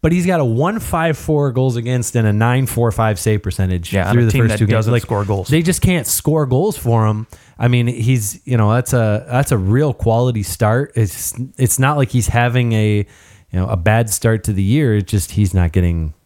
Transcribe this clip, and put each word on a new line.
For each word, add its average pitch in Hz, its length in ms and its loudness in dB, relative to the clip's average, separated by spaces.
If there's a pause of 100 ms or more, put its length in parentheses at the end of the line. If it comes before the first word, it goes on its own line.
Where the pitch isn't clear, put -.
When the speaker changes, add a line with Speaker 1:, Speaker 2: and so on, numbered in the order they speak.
Speaker 1:
but 160 100 2
he's 175 140 0
got 180 140 0
a 139 40 2
one 143 360 0
five 165 360 -2
four 143 360 -2
goals 127 240 0
against 120 400 -4
and 113 100 2
a 104 60 2
nine 120 340 2
four 117 260 0
five 110 260 0
save 107 240 0
percentage 90 500 -2
Speaker 2:
Yeah, 95 160 0
on 101 40 0
Speaker 1:
through 120 100 4
Speaker 2:
a 117 40 4
Speaker 1:
the 110 60 2
Speaker 2:
team 117 100 2
Speaker 1:
first 113 120 4
Speaker 2:
that 104 40 -4
Speaker 1:
two 110 80 2
games. - 100 2
Speaker 2:
doesn't 110 160 0
Speaker 1:
Like, 120 100 0
Speaker 2:
score 104 220 -2
goals. 98 240 -4
Speaker 1:
they 156 140 2
just 175 200 0
can't 175 240 0
score 151 400 0
goals 139 300 0
for 113 300 0
him. 107 200 -2 (320)
I 117 100 0
mean, 120 180 2
he's, 117 600 -2
you 123 120 0
know, 107 120 4
that's 123 220 0
a, 110 380 0
that's 131 200 0
a 127 60 2
real 117 380 0
quality 117 480 0
start. 113 520 -2
It's, - 380 -4 (240)
it's - 220 0
not 139 180 2
like 135 140 0
he's 120 180 0
having 120 460 0
a, 107 240 2
you 101 60 -2 (540)
know, 92 80 0
a 104 120 -2
bad 107 320 2
start 113 340 -2
to 107 80 -2
the 98 100 0
year. 120 340 2
It's 101 140 -2
just 101 200 -2
he's 98 240 0
not 87 180 2
getting 85 400 0 (140)